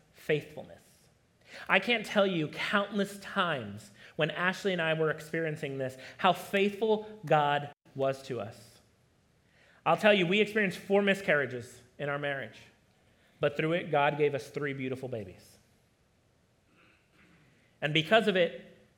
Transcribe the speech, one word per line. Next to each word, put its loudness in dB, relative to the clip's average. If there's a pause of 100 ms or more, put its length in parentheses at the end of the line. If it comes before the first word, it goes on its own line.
(140)
faithfulness. -6 (840)
I 6
can't -2
tell 2
you 0
countless -2
times -4 (240)
when 0
Ashley -2
and -2
I 0
were 0
experiencing -4
this, -6 (200)
how 4
faithful 0 (180)
God 2 (260)
was -2
to -8
us. -10 (1300)
I'll 4
tell 6
you, 4
we 2
experienced 0
four 2
miscarriages 0 (320)
in -6
our -4
marriage, -6 (840)
but 0
through 0
it, -2
God 4
gave 2
us -6
three -6
beautiful -6
babies. -10 (2500)
And -2
because 4
of 2
it, -2 (200)